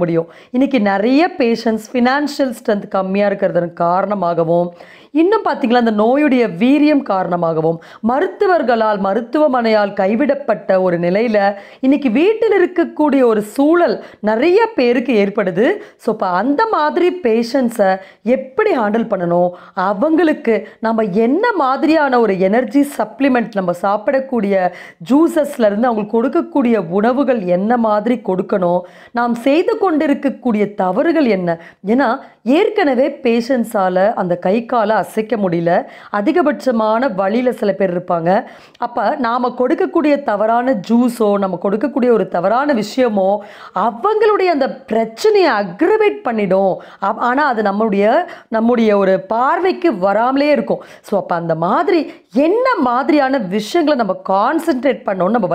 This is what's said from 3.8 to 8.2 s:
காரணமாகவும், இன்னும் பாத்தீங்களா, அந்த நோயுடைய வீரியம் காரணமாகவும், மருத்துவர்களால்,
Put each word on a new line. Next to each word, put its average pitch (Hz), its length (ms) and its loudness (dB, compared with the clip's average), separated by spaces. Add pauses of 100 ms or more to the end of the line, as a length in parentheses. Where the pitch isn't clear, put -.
காரணமாகவும், 175 840 0 (520)
இன்னும் 403 260 2
பாத்தீங்களா, 262 360 0
அந்த 226 180 0
நோயுடைய 247 440 2 (180)
வீரியம் 285 480 4
காரணமாகவும், 170 680 0 (320)
மருத்துவர்களால், 262 960 0